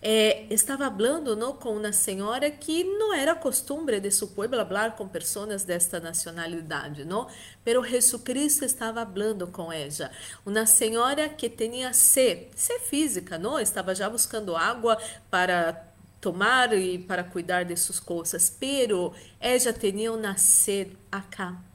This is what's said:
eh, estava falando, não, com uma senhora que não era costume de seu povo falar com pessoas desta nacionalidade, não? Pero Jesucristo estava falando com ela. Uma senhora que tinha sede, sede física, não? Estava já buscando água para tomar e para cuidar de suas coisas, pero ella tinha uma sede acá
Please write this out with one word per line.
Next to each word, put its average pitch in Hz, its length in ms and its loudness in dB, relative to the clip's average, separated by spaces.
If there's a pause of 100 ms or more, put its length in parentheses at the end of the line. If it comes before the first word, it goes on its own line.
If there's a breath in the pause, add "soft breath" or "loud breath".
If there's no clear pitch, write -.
eh, 214 480 4
estava 269 400 0
falando, 240 460 0
não, 233 180 -4
com 233 240 -6
uma 208 160 -4
senhora 214 560 0
que 311 340 -2
não 403 300 0
era 311 220 2
costume 285 640 -2
de 196 100 -4
seu 196 200 0
povo 208 200 -4
falar 220 460 0
com 202 120 -10
pessoas 196 560 -6
desta 175 360 0
nacionalidade, 165 1040 -6
não? 202 220 -4 (360 loud breath)
Pero 233 220 4
Jesucristo 254 800 2
estava 226 400 -4
falando 202 460 -2
com 170 200 -8
ela. 147 380 -6 (340 loud breath)
Uma 214 220 0
senhora 247 640 4
que 277 180 -6
tinha 240 460 -4
sede, 226 600 6
sede - 300 -2
física, 220 520 -2
não? 175 220 -2
Estava 190 340 -2
já 202 160 -2
buscando 214 480 -2
água 220 400 2 (320 loud breath)
para 175 560 2 (340)
tomar 220 540 4
e 185 240 2
para 180 260 -4
cuidar 180 420 -2
de 170 120 -4
suas - 220 -2
coisas, 165 600 0
pero 240 540 2 (260 loud breath)
ella 247 340 2
tinha 214 380 0
uma 214 260 -4
sede 196 600 4 (140)
acá 190 440 -8 (200)